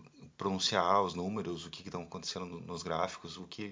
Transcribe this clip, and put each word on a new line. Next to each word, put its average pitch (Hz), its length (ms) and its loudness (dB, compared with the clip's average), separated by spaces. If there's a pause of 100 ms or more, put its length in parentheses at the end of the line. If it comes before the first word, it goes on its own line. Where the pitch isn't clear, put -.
(360)
pronunciar 95 680 6
os 87 100 0
números, 90 540 -2
o - 20 -10
que 90 140 -12
que 95 80 -10
tão 90 100 -6
acontecendo 87 460 -6
no, 85 140 -8
nos 85 200 -6
gráficos, 85 560 -2
o 92 60 -10
que, 101 280 -8